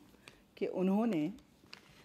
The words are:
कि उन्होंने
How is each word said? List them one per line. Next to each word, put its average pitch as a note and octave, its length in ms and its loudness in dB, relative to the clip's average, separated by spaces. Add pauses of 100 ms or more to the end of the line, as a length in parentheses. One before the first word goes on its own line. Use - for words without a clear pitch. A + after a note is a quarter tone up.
(580)
कि - 80 -2
उन्होंने F#3+ 680 0 (720)